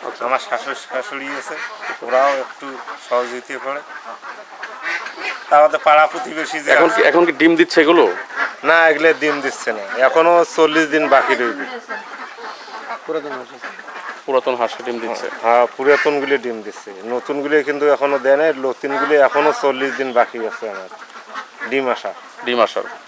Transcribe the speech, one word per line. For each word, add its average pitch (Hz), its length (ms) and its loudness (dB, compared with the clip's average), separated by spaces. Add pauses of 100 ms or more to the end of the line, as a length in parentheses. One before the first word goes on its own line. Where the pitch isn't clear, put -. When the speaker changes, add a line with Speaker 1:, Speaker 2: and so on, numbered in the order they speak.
Speaker 1:
আচ্ছা। 120 180 -10
Speaker 2:
আমার 123 140 0
শাশুড়ি, 123 360 -6
শাশুড়ি 139 540 -8 (100)
আছে, 143 160 -12 (480)
ওরাও 127 300 2 (120)
একটু - 220 -16 (420)
সহযোগিতা 123 560 -4
করে। 139 160 -6 (1700)
তা 147 100 6
আমাদের 151 260 6
পাড়া 151 220 8
প্রতিবেশী 156 540 -6
যে 147 120 -4
Speaker 1:
এখন 160 180 6
Speaker 2:
আছে - 120 2
Speaker 1:
কি, 156 60 6
এখন 170 180 4
কি 170 60 0
ডিম 165 240 4
দিচ্ছে 170 240 4
এগুলো? 147 340 6 (500)
Speaker 2:
না, 165 240 6
এগুলো 156 240 4
ডিম 151 280 -2
দিচ্ছে 131 320 -4
না, 107 340 -2
এখনো 165 380 6 (120)
চল্লিশ 160 320 4
দিন 151 200 0
বাকি 131 260 4
রইবে। 117 300 -4 (1400)
Speaker 3:
পুরাতন 151 260 -6
হাঁস। 127 160 -12 (800)
Speaker 1:
পুরাতন 131 280 0
হাঁসে 120 280 -4
ডিম 120 160 -6
দিচ্ছে? 113 320 -6 (120)
Speaker 2:
হ্যাঁ, 120 240 6 (100)
পুরাতনগুলি 139 640 2
ডিম 117 240 -6
দিচ্ছে, 104 280 -14 (140)
নতুনগুলি 143 580 0
কিন্তু 143 240 -4
এখনো 143 320 2
দেয় 135 180 4
নাই। 156 200 2
নতুনগুলি 135 600 -2
এখনো 143 360 4 (100)
চল্লিশ 135 340 0
দিন 131 160 -4
বাকি 117 340 0
আছে 104 240 -8
আমার 95 180 -12 (800)
ডিম 135 180 0
আসা। 104 260 -4 (300)
Speaker 1:
ডিম 120 160 0
আসার? 101 220 0 (260)